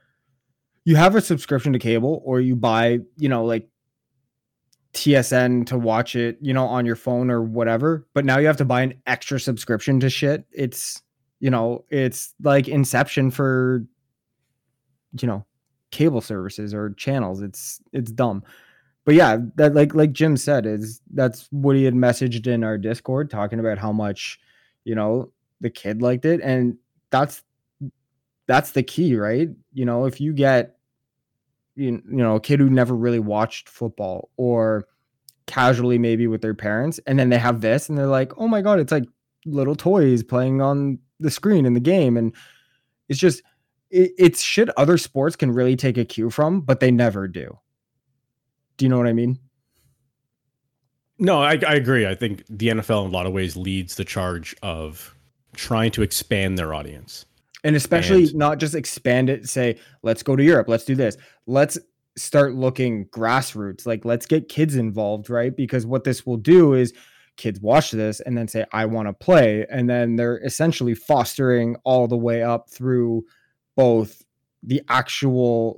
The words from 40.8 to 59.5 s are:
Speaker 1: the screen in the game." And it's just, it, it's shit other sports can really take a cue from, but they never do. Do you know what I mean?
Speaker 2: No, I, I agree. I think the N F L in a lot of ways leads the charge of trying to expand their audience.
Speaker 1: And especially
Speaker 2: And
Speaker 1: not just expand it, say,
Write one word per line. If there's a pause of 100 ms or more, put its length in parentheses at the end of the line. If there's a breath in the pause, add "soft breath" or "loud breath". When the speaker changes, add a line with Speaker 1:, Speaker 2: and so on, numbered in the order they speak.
Speaker 1:
the
screen
in
the
game."
And (720 soft breath)
it's
just, (480)
it,
it's
shit
other
sports
can
really
take
a
cue
from,
but
they
never
do. (1160)
Do
you
know
what
I
mean? (1800)
Speaker 2:
No,
I, (140)
I
agree.
I
think
the
N
F
L
in
a
lot
of
ways
leads
the
charge
of (400)
trying
to
expand
their
audience. (380)
Speaker 1:
And
especially
Speaker 2:
And
Speaker 1:
not
just
expand
it,
say, (240 soft breath)